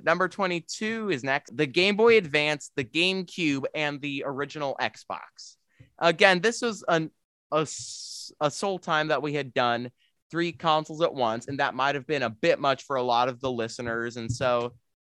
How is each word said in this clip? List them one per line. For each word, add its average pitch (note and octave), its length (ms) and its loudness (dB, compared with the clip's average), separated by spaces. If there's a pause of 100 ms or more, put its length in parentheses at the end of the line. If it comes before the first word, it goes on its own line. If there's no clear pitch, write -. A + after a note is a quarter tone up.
number F3 240 4
twenty-two G#3 800 -4
is C3+ 160 -2
next. C3+ 320 -2
The D3+ 80 2
Game F3+ 320 2
Boy A3+ 220 8
Advance, D3+ 580 0
the C#3 80 0
GameCube, E3+ 800 -2 (100)
and D3 280 -4
the C#3+ 240 -6
original C#3 520 -6
Xbox. - 800 -8 (420)
Again, F3 440 6
this A3+ 180 0
was A#3 280 -4
an, D#3+ 220 2 (400)
a, D3+ 100 2
s-, - 800 -8
a D3 120 2
sole F#3+ 280 -2
time D#3 300 0
that C#3 140 0
we D3 100 -4
had C#3 220 -4
done A#2+ 360 0 (400)
three E3+ 220 -2
consoles D#3 480 0
at E3 140 2
once, A#2 340 0
and C#3 100 -6
that C3 160 0
might C3+ 200 2
have C3+ 120 -8
been D3 160 -2
a A#2 60 2
bit D3+ 300 2
much C3+ 240 0
for C#3 140 -4
a B2 60 0
lot B2 280 2
of B2 100 -8
the C3 100 -2
listeners. A#2 680 -4
And A2+ 120 -6
so, B2 440 0 (360)